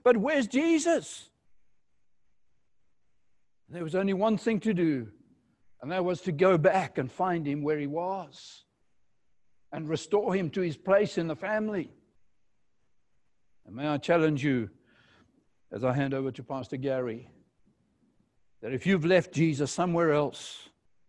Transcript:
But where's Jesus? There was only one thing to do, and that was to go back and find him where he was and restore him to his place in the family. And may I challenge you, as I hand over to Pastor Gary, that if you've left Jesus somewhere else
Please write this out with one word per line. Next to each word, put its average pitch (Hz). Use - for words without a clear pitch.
But 247
where's 254
Jesus? 311
There 175
was 160
only 196
one 208
thing 226
to 220
do, 151
and 139
that 185
was 180
to 160
go 180
back 170
and 127
find 170
him 143
where 151
he 143
was 175
and 151
restore 202
him 185
to 190
his 165
place 196
in 170
the 156
family. 214
And 98
may 143
I 147
challenge 156
you, 127
as 113
I 127
hand 135
over 135
to 123
Pastor 135
Gary, 127
that 120
if 127
you've 185
left 175
Jesus 147
somewhere 170
else -